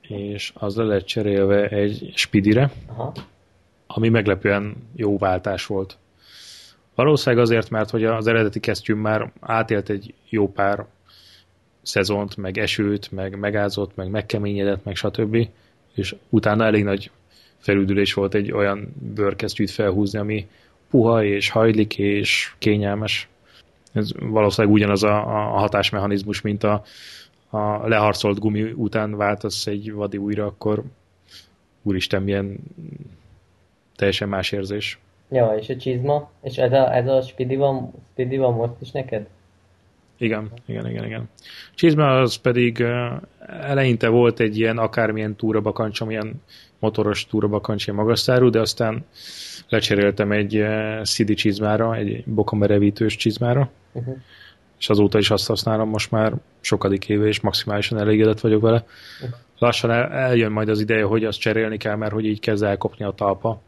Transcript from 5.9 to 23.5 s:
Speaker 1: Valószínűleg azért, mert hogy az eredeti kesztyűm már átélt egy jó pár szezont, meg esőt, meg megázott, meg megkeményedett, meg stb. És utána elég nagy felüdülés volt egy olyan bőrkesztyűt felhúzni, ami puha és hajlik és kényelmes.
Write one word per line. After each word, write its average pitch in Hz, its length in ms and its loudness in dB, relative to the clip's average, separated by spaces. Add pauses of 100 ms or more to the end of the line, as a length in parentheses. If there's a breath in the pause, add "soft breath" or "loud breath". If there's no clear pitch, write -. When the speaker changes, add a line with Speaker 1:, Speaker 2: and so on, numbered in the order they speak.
Speaker 1:
Valószínűleg 127 500 4
azért, 113 240 2
mert 110 200 -2
hogy 110 160 0
az 113 220 0
eredeti 113 320 2
kesztyűm 107 400 -2
már 110 400 -2
átélt 110 500 -2
egy 101 240 -6 (160)
jó 101 220 0
pár 101 340 -2 (960 soft breath)
szezont, 101 560 -2
meg 95 200 -6
esőt, 101 540 -2
meg 98 280 -8
megázott, 104 560 -2
meg 92 140 -8
megkeményedett, 101 760 -2
meg 101 120 -8
stb. 110 520 0 (480 soft breath)
És 95 200 -6 (140)
utána 110 360 4
elég 107 180 4
nagy 101 280 -4 (460 soft breath)
felüdülés 98 560 2
volt 98 200 0
egy 104 180 0
olyan 101 420 -2 (200)
bőrkesztyűt 101 580 -2
felhúzni, 104 480 0
ami 104 280 -6 (420 soft breath)
puha 113 340 4
és 101 260 0
hajlik 110 480 2
és 101 600 0
kényelmes. 104 680 0 (680 soft breath)